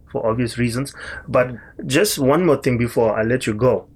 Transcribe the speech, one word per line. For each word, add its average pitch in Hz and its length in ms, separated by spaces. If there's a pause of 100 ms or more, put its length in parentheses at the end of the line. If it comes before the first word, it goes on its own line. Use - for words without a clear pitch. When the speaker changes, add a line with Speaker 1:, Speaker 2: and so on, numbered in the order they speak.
(120)
Speaker 1:
for 131 140
obvious 117 320
reasons. 123 360 (340)
But 127 200
Speaker 2:
Mm. 127 120 (280)
Speaker 1:
just 156 320
one 147 260
more 143 120
thing 123 200
before 113 400
I 110 60
let 123 240
you 113 80
go. 110 400